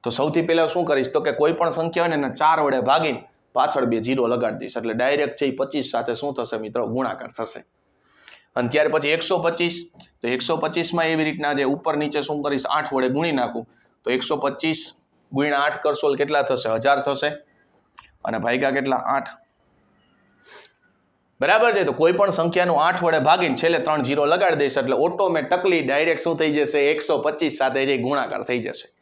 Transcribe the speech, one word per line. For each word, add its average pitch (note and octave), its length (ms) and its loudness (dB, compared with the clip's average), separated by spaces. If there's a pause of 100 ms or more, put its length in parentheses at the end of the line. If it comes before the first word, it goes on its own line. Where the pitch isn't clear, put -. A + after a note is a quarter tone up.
તો A#2+ 60 -4
સૌથી D3 320 0
પહેલા E3 260 2
શું E3+ 180 -2
કરીશ? C3+ 280 0
તો D3 80 2
કે D3 100 0
કોઈ D3+ 220 2
પણ E3 160 0
સંખ્યા E3 360 0
હોય D#3+ 120 0
ને C#3+ 80 -2
એને B2+ 100 -6
ચાર D#3+ 240 4
વડે C3+ 200 0
ભાગીને C3+ 440 0 (300)
પાછળ C3+ 320 2
બે A2+ 160 0
ઝીરો B2 260 0
લગાડી A#2 300 -2
દઈશ. - 200 -10
એટલે A2 160 -4
ડાયરેક્ટ C#3 480 0
છે C#3+ 40 2
એ C3 100 -2
પચીસ C3+ 360 -4
સાથે A#2 220 -2
શું C#3+ 200 -6
થશે A#2 240 -6
મિત્રો? A2 300 -6
ગુણાકાર A#2 440 -6
થશે. - 340 -10 (920)
અને B2 120 0
ત્યાર D3 220 2
પછી D3+ 180 0
એકસો E3 300 0
પચીસ. E3+ 520 -2 (320)
તો A#2 60 -4
એકસો B2+ 300 -2
પચીસમાં E3 480 -2
એવી D#3+ 180 0
રીતના D3+ 300 -2
જે C#3 100 0
ઉપર C#3+ 340 0
નીચે D3 240 -2
શું D3 220 -4
કરીશ? C#3 260 -2
આઠ D3 240 -2
વડે B2+ 160 0
ગુણી D#3 220 0
નાખું. A#2 360 -4 (360)
તો B2 80 -2
એકસો C3+ 260 -2
પચીસ C#3 560 -4 (400)
ગુણ્યા C#3+ 260 0
આઠ D3 220 0
કરશો D3+ 260 0
એટલે C3+ 100 2
કેટલા C#3+ 240 2
થશે? B2+ 280 -2
હજાર C3+ 320 2
થશે. D3 480 -4 (760)
અને A2+ 140 -2
ભાગ્યા C3 320 0
કેટલા? C3+ 240 0
આઠ. C3+ 320 -2 (2250)
બરાબર G#3+ 320 6
છે? G3 100 2
તો D3 80 2
કોઈ D#3+ 200 4
પણ F#3+ 200 2
સંખ્યાનું E3+ 540 2
આઠ F3+ 180 0
વડે E3 160 4
ભાગીને D#3 360 4
છેલ્લે E3 240 2
ત્રણ D#3 240 0
ઝીરો C#3+ 220 0
લગાડી F3 300 4
દઈશ C#3+ 220 0
એટલે C3 180 0
ઓટોમેટિકલી E3+ 840 2
ડાયરેક્ટ D3+ 400 0
શું E3 160 -2
થઈ D#3 160 0
જશે? D3 380 2
એકસો D3+ 260 0
પચીસ D3+ 400 -2
સાથે C3+ 280 0
જે C3+ 120 0
ગુણાકાર A#2 460 -2
થઈ B2 160 -4
જશે. - 420 -10